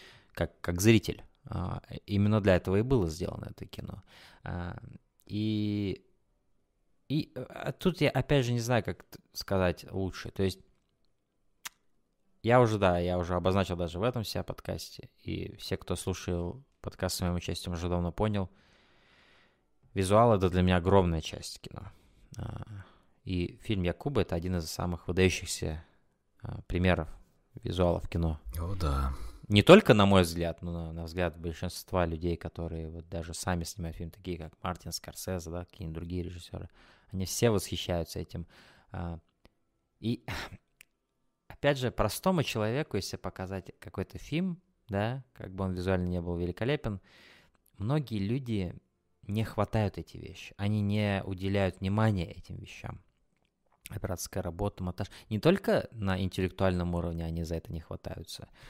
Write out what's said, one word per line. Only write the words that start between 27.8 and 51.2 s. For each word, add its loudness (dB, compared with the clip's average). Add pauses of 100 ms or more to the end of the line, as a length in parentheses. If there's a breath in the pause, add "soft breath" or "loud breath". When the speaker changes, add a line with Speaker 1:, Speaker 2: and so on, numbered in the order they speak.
Speaker 1:
в -8
кино. 0 (200)
Speaker 2:
О, -4
да. 0 (360 loud breath)
Speaker 1:
Не 8
только, 12
на 10
мой 8
взгляд, -2
но -6
на, -6
на -8
взгляд -2
большинства -2
людей, -2
которые -8
вот -14
даже -8
сами -2
снимают -8
фильм, -8
такие -8
как -14 (100)
Мартин -6
Скорсезе, -8
да, -8
какие-нибудь -12
другие -6
режиссеры, -12 (420 soft breath)
они -2
все 2
восхищаются -2
этим. -10 (440 soft breath)
А, -8 (800)
и, -6
<sighs> -16
опять 0
же, -2
простому 0
человеку, -2
если -6
показать -8
какой-то -8
фильм, -4 (280)
да, -2 (100)
как -12
бы -2
он 0
визуально 0
не -2
был -4
великолепен, -4 (800 soft breath)
многие -2
люди -2 (520)
не -2
хватают -2
эти -12
вещи, -16
они 0
не 2